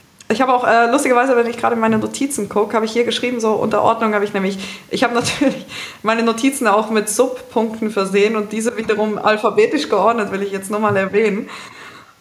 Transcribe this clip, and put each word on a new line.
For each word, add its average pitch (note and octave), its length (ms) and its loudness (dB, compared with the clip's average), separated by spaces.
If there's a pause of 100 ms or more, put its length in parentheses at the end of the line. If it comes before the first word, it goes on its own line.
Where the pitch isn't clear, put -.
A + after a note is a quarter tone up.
(280)
Ich A3+ 140 0
habe B3+ 140 4
auch, B3 100 0
äh, A#3 240 6
lustigerweise, B3+ 460 4
wenn A#3 100 4
ich A#3 100 -4
gerade A#3 200 0
meine A3+ 240 2
Notizen A3 500 -4
gucke, A3 260 0
habe A3+ 100 0
ich A3 80 -4
hier A#3 100 2
geschrieben, A#3+ 360 -2
so A3 120 0
unter G#3+ 320 0
Ordnung A3 320 2
habe G3+ 100 0
ich G#3 80 -4
nämlich, G3 240 -2 (320)
ich - 140 -2
habe A#3 100 0
<laughs> - 0 -
natürlich - 540 -2 (340)
meine A3+ 220 0
Notizen A#3 420 0
auch A3 240 2
mit G#3+ 200 0
Subpunkten A3+ 840 -2
versehen G3+ 440 2
und G#3 160 -4
diese A3 240 -2
wiederum G#3+ 440 -2
alphabetisch G#3+ 680 2
geordnet, G#3 440 2
will G3 100 -4
ich G3 100 -4
jetzt G3 200 -8
nochmal G#3 260 0
erwähnen. G3+ 500 0 (720)